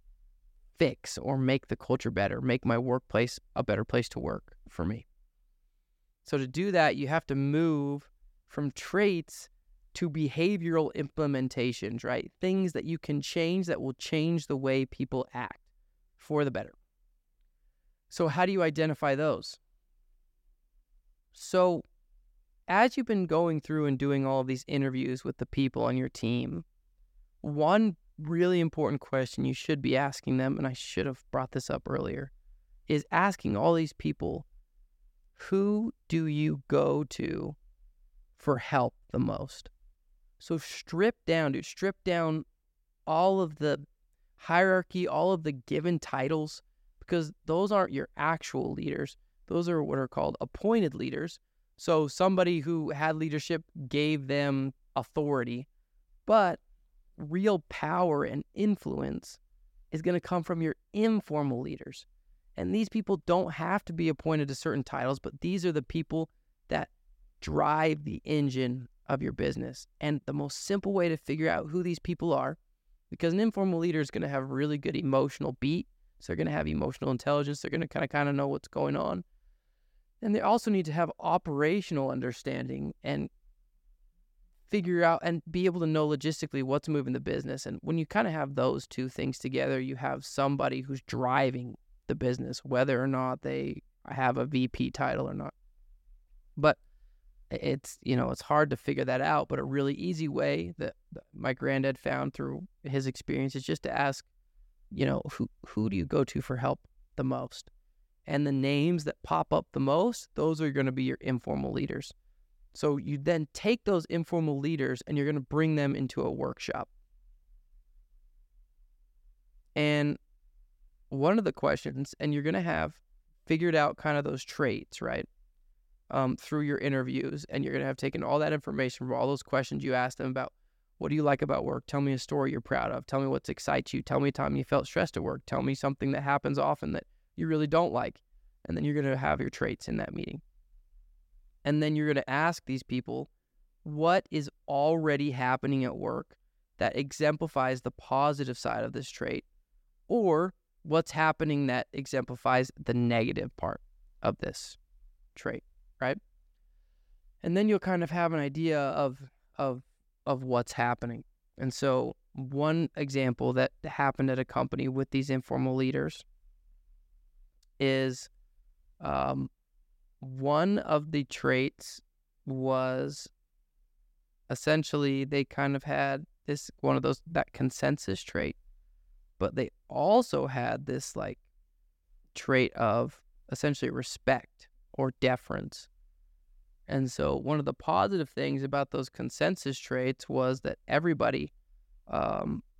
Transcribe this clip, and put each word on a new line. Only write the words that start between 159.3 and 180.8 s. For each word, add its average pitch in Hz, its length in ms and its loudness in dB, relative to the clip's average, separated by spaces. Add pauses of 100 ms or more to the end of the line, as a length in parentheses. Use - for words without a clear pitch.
of, 135 260 -2 (420)
of 135 180 -2
what's 123 300 0
happening. 120 520 -2 (340)
And 131 160 -2
so 127 420 2 (160)
one 143 640 0
example 131 560 0
that 127 200 2 (120)
happened 135 460 0
at 127 80 0
a 131 80 0
company 131 420 -2
with 131 220 -2
these 135 180 0
informal 131 460 0
leaders 131 500 -2 (1500)
is, 135 520 0 (680)
um, 135 500 -2 (720)
one 147 600 2
of 151 320 0
the 147 120 0
traits - 800 -2 (420)
was 131 800 -2 (1200)
essentially 143 760 0
they 143 200 0
kind 139 300 -2
of 135 100 -4
had 139 420 -2 (180)
this, - 260 -6 (100)
one 135 140 4
of 131 80 2
those, 135 240 0
that 160 280 -2
consensus 135 680 0
trait, - 320 -4 (840)
but - 160 0
they 127 160 -2 (180)
also 147 580 2
had 131 380 -4